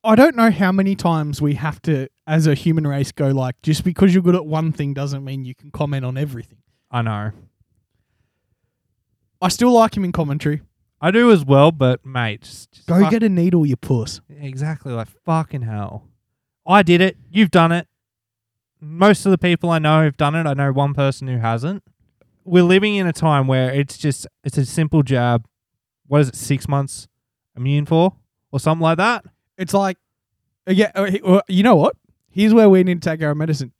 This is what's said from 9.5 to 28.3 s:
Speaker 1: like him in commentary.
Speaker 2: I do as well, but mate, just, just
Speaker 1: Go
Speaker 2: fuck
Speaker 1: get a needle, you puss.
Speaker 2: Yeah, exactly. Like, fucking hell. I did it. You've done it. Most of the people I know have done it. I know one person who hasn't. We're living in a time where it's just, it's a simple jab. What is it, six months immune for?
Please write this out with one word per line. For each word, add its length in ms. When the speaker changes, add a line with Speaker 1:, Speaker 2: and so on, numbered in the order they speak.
Speaker 1:
like 260
him 80
in 80
commentary. 500
Speaker 2:
I 120
do 180
as 140
well, 260
but 360
mate, 340
just, 320
just 160
Speaker 1:
Go 140
Speaker 2:
fuck 80
Speaker 1:
get 120
a 60
needle, 380
you 100
puss. 520
Speaker 2:
Yeah, 160
exactly. 480
Like, 140
fucking 380
hell. 460
I 160
did 180
it. 160
You've 220
done 180
it. 160
Most 460
of 40
the 80
people 320
I 80
know 240
have 140
done 180
it. 120
I 80
know 180
one 220
person 340
who 100
hasn't. 460
We're 200
living 320
in 100
a 60
time 340
where 240
it's 280
just, 280
it's 160
a 80
simple 380
jab. 420
What 160
is 80
it, 60
six 300
months 400
immune 300
for? 280